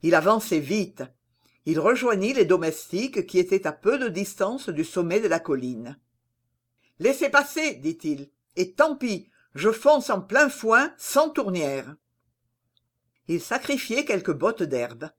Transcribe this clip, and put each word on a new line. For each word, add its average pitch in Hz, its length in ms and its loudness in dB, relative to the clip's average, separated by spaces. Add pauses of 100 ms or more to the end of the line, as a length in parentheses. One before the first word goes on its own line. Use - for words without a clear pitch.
Il 165 120 4
avançait 170 460 2
vite. 175 420 -4 (640)
Il 156 140 0
rejoignit 226 520 2
les 247 120 4
domestiques 175 840 -2
qui 180 140 2
étaient 190 260 0
à 151 60 -4
peu 247 260 0
de 254 100 -2
distance 196 600 -4
du 160 160 -4
sommet 175 340 -2
de 220 80 0
la 165 140 2
colline. « 127 580 -6 (1000)
Laissez 269 280 0
passer, 285 460 0
dit-il, 143 560 -6 (260)
et 185 160 -4
tant 302 240 2
pis, 226 320 -6 (260)
je 175 160 2
fonce 262 400 4
en 196 100 0
plein 262 280 2
foin, 240 480 2
sans 302 340 0
tournière. » 151 640 -4 (1300)
Il 165 120 -2
sacrifiait 262 640 -2
quelques 190 280 -2
bottes 151 300 -2
d'herbe. 131 560 -6